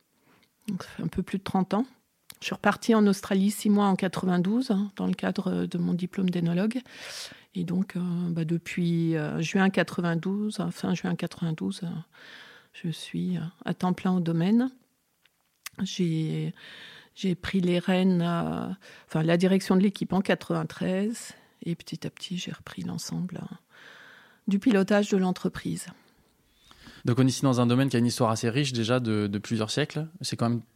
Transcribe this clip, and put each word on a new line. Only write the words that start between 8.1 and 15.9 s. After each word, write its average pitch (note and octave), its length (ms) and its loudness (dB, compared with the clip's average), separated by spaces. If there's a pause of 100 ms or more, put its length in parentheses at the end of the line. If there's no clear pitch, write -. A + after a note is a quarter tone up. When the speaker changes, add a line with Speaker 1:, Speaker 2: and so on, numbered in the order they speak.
Speaker 1:
bah, E3 160 -2
depuis, E3 720 0
euh, D3+ 240 -2
juin F#3+ 280 4
quatre-vingt-douze, F#3 920 -2
euh, E3+ 100 -2
fin F#3 240 -2
juin F3 200 -2
quatre-vingt-douze, E3+ 680 -4
euh, E3+ 40 -6 (840)
je - 180 -8
suis, F3 480 -4
euh, E3 40 -4 (240)
à F3 80 -2
temps F#3 180 0
plein F#3 220 0
au F3+ 80 2
domaine. F#3 500 2 (1120)
J'ai, D#3+ 720 -2 (600)